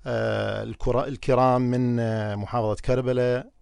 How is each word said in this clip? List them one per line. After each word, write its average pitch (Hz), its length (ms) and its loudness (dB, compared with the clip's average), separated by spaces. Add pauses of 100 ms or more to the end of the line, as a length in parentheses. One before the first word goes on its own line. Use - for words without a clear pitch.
آه، 107 580 -2
الكرا-، 117 440 -2
الكرام 127 540 2
من، 123 380 2
آه، 110 360 -2
محافظة 107 400 -2
كربلاء 123 760 0 (100)